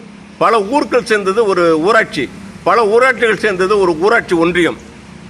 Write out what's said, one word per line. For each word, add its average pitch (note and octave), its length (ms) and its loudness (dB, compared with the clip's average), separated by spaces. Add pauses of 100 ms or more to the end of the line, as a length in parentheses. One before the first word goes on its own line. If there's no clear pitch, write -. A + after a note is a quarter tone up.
(380)
பல G#3 240 2
ஊர்கள் A#3+ 420 -2
சேர்ந்தது G#3 400 0
ஒரு F3 360 2
ஊராட்சி, F#3+ 480 0 (360)
பல G#3+ 200 2
ஊராட்சிகள் A3+ 520 2
சேர்ந்தது G3 440 0
ஒரு F3 180 0
ஊராட்சி F#3+ 360 0
ஒன்றியம், E3 440 0 (520)